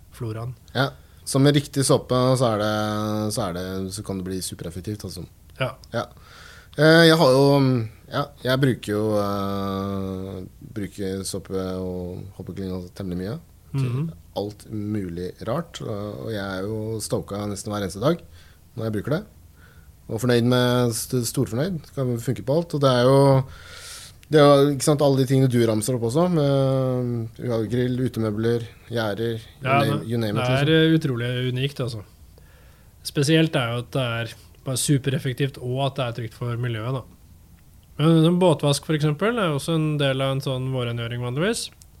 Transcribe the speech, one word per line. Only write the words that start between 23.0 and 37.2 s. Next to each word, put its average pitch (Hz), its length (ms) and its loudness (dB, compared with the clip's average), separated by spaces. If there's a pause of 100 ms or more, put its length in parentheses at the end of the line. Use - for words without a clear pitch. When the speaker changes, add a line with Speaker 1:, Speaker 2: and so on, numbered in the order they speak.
Speaker 2:
jo, 135 140 8 (1120)
det 151 100 6
er 143 60 10
jo, 143 260 8
ikke 131 140 -2
sant, 151 160 4
alle 139 160 4
de 131 100 4
tingene 135 240 4
du 120 140 4
ramser 110 320 0
opp 113 100 -2
også, 160 220 2
med, 131 1040 0
vi 120 140 -6
har 113 100 0
jo 107 80 -2
grill, 123 320 0
utemøbler, 117 640 0 (240)
gjerder, 113 480 -2
you 127 320 -10
Speaker 1:
Ja, 139 140 4
Speaker 2:
name, 143 160 0
Speaker 1:
det, - 100 -8
Speaker 2:
you 117 100 -2
name 107 200 -2
it, 127 80 0
Speaker 1:
det - 20 0
er, 135 160 2
Speaker 2:
liksom. 160 240 4
Speaker 1:
eh, 160 80 4
utrolig 127 360 -2 (200)
unikt, 135 320 -4
altså. 110 160 -8 (1040)
Spesielt 160 520 2
er 117 180 0
jo 120 80 -4
at - 100 -14
det 135 140 -2 (160)
er 113 100 -8 (320)
bare 127 160 -4
supereffektivt, 135 800 -2
og 127 260 -4
at 135 120 -4
det 131 80 -2
er 117 160 -8
trygt 110 180 -12
for 120 160 -4
miljøet, 120 420 -4
da. 110 60 -10 (960)